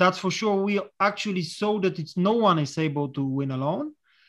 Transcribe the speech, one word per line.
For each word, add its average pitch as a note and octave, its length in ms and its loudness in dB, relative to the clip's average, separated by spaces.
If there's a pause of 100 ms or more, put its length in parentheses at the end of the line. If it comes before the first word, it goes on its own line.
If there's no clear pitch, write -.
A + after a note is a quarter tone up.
That's F#3 180 4
for F#3 120 -2
sure. G#3 320 0
We G3+ 180 0 (200)
actually G3 440 0
saw G#3 360 -2
that F#3 180 0
it's, D#3 180 -8
no F#3+ 180 2 (140)
one E3 100 4
is C#3 180 -2
able D3 400 0
to C#3 80 -2
win C3+ 260 -2
alone. E3+ 440 -4 (340)